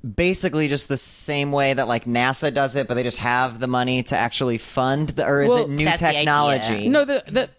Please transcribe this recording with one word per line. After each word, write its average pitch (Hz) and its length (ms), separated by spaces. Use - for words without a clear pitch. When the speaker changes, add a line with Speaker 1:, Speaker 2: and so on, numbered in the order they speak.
Speaker 1:
basically 170 540
just 139 200
the 139 100
same 143 540
way 139 200
that, 131 160
like, 117 160
nasa 123 480
does 135 240
it, 135 100
but 123 80
they 123 80
just 120 180
have 120 400
the 127 60
money 127 360
to 135 140
actually 117 420
fund 139 520
the, - 160
or 143 160
is 143 60
Speaker 2:
Well, 240 160
Speaker 1:
it 147 60
new 147 160
Speaker 3:
That's 170 140
the 170 80
idea. 147 120
Speaker 1:
technology? 143 680
Speaker 2:
No, 285 160
the, 277 220
the, 254 200